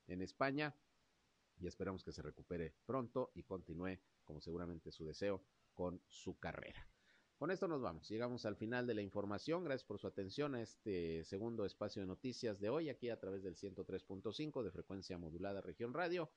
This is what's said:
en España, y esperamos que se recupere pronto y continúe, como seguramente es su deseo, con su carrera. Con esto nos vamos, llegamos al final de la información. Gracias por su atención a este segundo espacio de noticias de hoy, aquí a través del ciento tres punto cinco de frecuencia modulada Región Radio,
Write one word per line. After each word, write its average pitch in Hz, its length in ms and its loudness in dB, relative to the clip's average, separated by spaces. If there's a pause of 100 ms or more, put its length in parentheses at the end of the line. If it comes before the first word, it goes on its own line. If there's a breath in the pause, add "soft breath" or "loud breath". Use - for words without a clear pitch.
en 90 160 -2
España, 139 540 2 (840)
y 87 80 -4
esperamos 92 380 -2
que 82 80 -6
se 78 100 -6
recupere 80 540 -4 (100)
pronto 127 480 0
y 85 100 -8
continúe, 90 560 -2 (260)
como 76 160 -10
seguramente 85 480 -4
es 80 60 -10
su 80 100 -6
deseo, 95 380 0 (300)
con 90 340 0
su - 300 -6
carrera. - 500 -6 (500 soft breath)
Con 151 140 2
esto 190 160 2
nos 151 140 2
vamos, 82 260 0
llegamos 120 380 0
al 101 100 2
final 120 320 2
de 120 60 6
la 107 80 4
información. 104 640 2
Gracias 135 180 2
por 101 160 -4
su - 80 0
atención 101 480 0
a 117 60 0
este 85 640 2
segundo 107 400 0
espacio 104 360 0
de 95 60 0
noticias 104 540 0
de 101 80 4
hoy, 156 180 4
aquí 123 220 -2
a 107 100 0
través 95 240 -2
del 87 140 -2
ciento 95 260 -4
tres 92 220 -2
punto 98 260 -2
cinco 151 320 0
de 92 80 0
frecuencia 92 460 -4
modulada 87 420 -2
Región 92 340 -2
Radio, 170 440 2